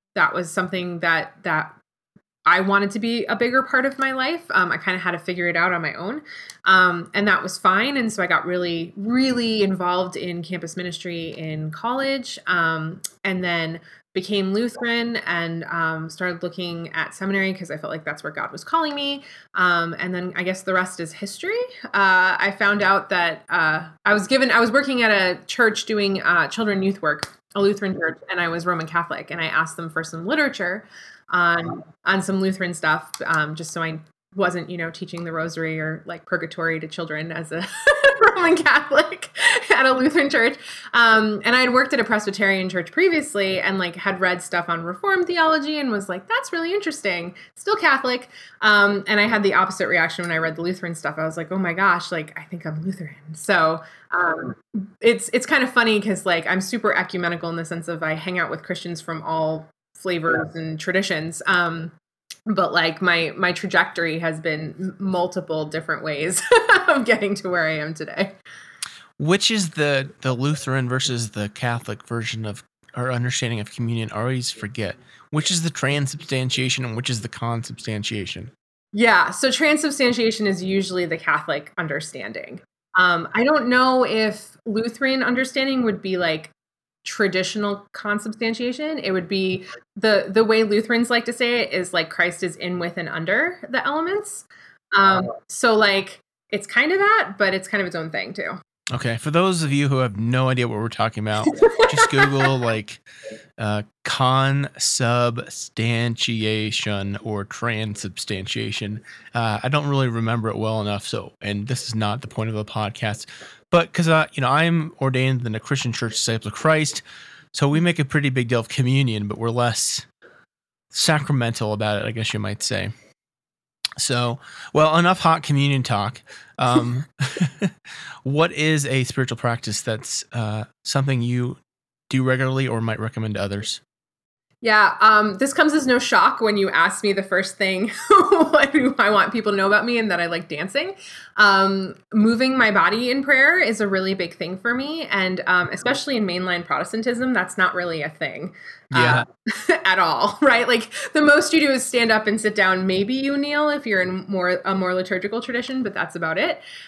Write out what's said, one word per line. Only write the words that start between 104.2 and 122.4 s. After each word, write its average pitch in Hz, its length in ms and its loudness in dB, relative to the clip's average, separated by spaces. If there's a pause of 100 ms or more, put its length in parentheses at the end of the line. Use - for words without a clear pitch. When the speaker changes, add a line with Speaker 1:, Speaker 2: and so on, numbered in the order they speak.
Speaker 2:
or 104 220 -6
transubstantiation. 107 1600 -6 (320)
Uh, 110 300 0
I 127 60 0
don't 147 180 0
really 135 220 2
remember 113 400 0
it 101 80 -4
well 110 240 -2
enough, 104 260 -4
so, 107 240 -6 (100)
and 104 260 -4
this 127 200 -4
is 117 80 -6
not 110 260 -2
the - 60 -12
point 110 220 -6
of 110 60 -6
the 107 100 -4
podcast, 107 600 -4 (460)
but 170 220 4
'cause, 165 160 2
uh, 156 240 6
you - 80 -4
know, 127 80 2
I'm 160 500 2
ordained 131 460 0
in 110 80 -4
the 110 80 -4
Christian 131 320 -2
Church 113 200 -4
Disciples 113 340 -2
of 104 60 -8
Christ, 156 480 0 (520)
so 143 160 2
we 151 100 4
make 170 200 2
a 147 60 2
pretty 143 240 0
big 127 200 0
deal 120 100 4
of 113 80 -4
communion, 123 640 2
but - 80 -6
we're 117 120 -2
less 120 560 0 (840)
sacramental 127 800 0
about 104 300 0
it, - 60 -6
I 113 40 -4
guess 110 220 -6
you 107 60 -4
might 101 220 -6